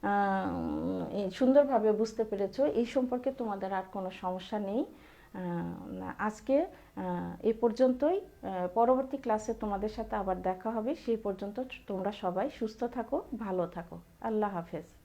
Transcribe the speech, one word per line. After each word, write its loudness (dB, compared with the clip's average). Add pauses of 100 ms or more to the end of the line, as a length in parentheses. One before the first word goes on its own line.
আহ, 0
এই -2
সুন্দরভাবে 6
বুঝতে 2
পেরেছো। 0
এই 4
সম্পর্কে 0
তোমাদের -4
আর 0
কোনো -4
সমস্যা -4
নেই। 0 (480)
আহ, -6
আজকে, 2
আহ, 2 (800)
এ 4
পর্যন্তই। 4
আহ, -4
পরবর্তী 4
ক্লাসে 0
তোমাদের -2
সাথে -6
আবার -2
দেখা -2
হবে। -2
সেই -2
পর্যন্ত -4 (240)
তোমরা -2
সবাই -2
সুস্থ -4
থাকো, -2 (160)
ভালো 0
থাকো। -10 (220)
আল্লাহ 0
হাফেজ। -8